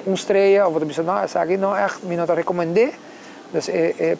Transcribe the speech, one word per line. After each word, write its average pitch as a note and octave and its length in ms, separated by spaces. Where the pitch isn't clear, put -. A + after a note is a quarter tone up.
um F#3+ 80
estreia, G3 540
ou E3+ 60
botar, D#3 280
não, F3 160
essa F3+ 240
aqui E3+ 160
não G3 180
é, G3+ 140
me F3 120
não E3+ 120
tá E3+ 80
recomendei, F3 580
então, E3 220
é, E3+ 220
é D#3+ 80